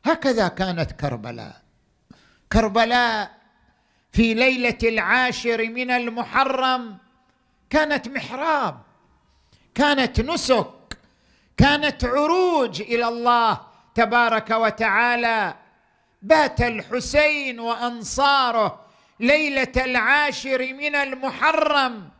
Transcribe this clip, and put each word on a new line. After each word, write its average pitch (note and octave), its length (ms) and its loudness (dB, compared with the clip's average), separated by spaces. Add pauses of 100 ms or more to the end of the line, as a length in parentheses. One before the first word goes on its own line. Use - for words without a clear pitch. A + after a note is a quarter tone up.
هكذا B3+ 440 0
كانت F3 440 -4
كربلاء. A#2+ 680 -10 (880)
كربلاء A3+ 880 0 (720)
في A3+ 220 2
ليلة A#3+ 480 2
العاشر A3+ 880 0
من B3 220 -8
المحرم B3 1080 -2 (720)
كانت D4 380 0
محراب، C4 760 -4 (920)
كانت C4+ 460 2
نسك، - 760 -2 (580)
كانت C#4+ 480 2
عروج D4 760 2
إلى A#3 260 -2
الله A#3 520 2 (340)
تبارك A3+ 560 2
وتعالى. A3+ 1040 0 (680)
بات G#3+ 380 2
الحسين B3+ 1000 -2
وأنصاره A#3+ 1300 0 (340)
ليلة C4+ 560 0
العاشر C4 1000 0
من D4 200 -4
المحرم C4+ 1120 0 (120)